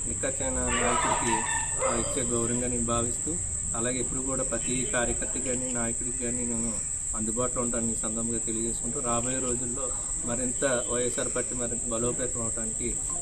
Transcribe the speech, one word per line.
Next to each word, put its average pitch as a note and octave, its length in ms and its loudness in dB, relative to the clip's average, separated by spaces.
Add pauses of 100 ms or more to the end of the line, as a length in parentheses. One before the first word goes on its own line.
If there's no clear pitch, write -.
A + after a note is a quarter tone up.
నిక్కచ్చైన - 460 -2
నాయకుడికి, A5+ 800 2 (520)
ఆ, B3+ 100 2
ఇచ్చే A#2+ 340 0
గౌరవంగా A#2+ 380 2
నేను A#2+ 180 0
భావిస్తూ, A#2 500 0 (400)
అలాగే B2 240 0
ఎప్పుడు B2+ 200 0
కూడా C3 240 0
ప్రతి B2 500 0
కార్యకర్తకి A#2+ 560 0
కానీ B2+ 240 0
నాయకుడికి B2 500 -2
కానీ A#2+ 140 0
నేను A#2 360 0 (420)
అందుబాటులో A#2 460 0
ఉంటానని A#2 300 2
ఈ A2 100 0
సందర్భంగా A2+ 360 0
తెలియజేసుకుంటూ, A2+ 640 -2
రాబోయే A#2 400 0
రోజుల్లో - 500 -2 (360)
మరింత B2 580 0 (100)
వైఎస్ఆర్ B2 420 0
పార్టీ B2 200 -2
మరింత A#2+ 340 -2
బలోపేతం A#2+ 520 0
అవడానికి A2+ 540 -2 (260)